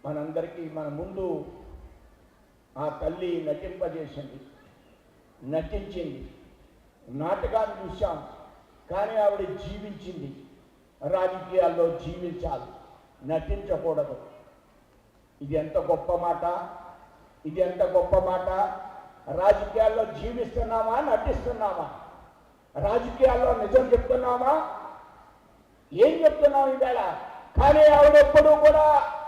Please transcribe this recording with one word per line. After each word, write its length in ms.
మనందరికీ 640
మన 180
ముందు 580
ఆ 240
తల్లి 480
నటింపజేసింది, 920
నటించింది, 760
నాటకాన్ని 840
చూశాం, 360
కానీ 260
ఆవిడ 220
జీవించింది. 960
రాజకీయాల్లో 800
జీవించాలి, 760
నటించకూడదు. 880
ఇది 120
ఎంత 240
గొప్ప 380
మాట, 540
ఇది 140
ఎంత 220
గొప్ప 320
మాట. 340
రాజకీయాల్లో 760
జీవిస్తున్నామా, 960
నటిస్తున్నామా? 1000
రాజకీయాల్లో 720
నిజం 380
చెప్తున్నామా? 880
ఏం 320
చెప్తున్నాం 480
ఈవేళ? 260
కానీ 240
ఆవిడెప్పుడూ 680
కూడా 580